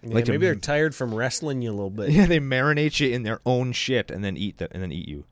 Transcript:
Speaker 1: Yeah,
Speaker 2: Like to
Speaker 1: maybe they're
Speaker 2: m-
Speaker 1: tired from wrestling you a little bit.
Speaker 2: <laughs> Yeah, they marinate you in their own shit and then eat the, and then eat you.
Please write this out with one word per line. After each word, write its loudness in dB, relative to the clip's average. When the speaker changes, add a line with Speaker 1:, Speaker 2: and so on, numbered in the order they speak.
Speaker 1:
Yeah, -4
Speaker 2:
Like 4
to 0
Speaker 1:
maybe 2
they're 2
Speaker 2:
m- -6
Speaker 1:
tired 0
from -4
wrestling -4
you -4
a -4
little -4
bit. -4
Speaker 2:
<laughs> 4
Yeah, 8
they 6
marinate 2
you 2
in -2
their -4
own 2
shit -2
and -6
then -4
eat -6
the, -6
and -8
then -6
eat -8
you. -12